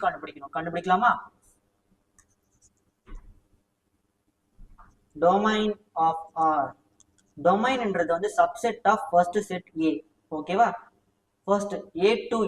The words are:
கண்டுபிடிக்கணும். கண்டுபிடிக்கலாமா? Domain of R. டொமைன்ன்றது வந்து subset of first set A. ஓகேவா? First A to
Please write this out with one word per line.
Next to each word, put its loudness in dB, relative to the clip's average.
கண்டுபிடிக்கணும். -8
கண்டுபிடிக்கலாமா? 0
Domain 2
of 0
R. 2
டொமைன்ன்றது 0
வந்து -4
subset 0
of 0
first 2
set -10
A. 2
ஓகேவா? 2
First 0
A 6
to -2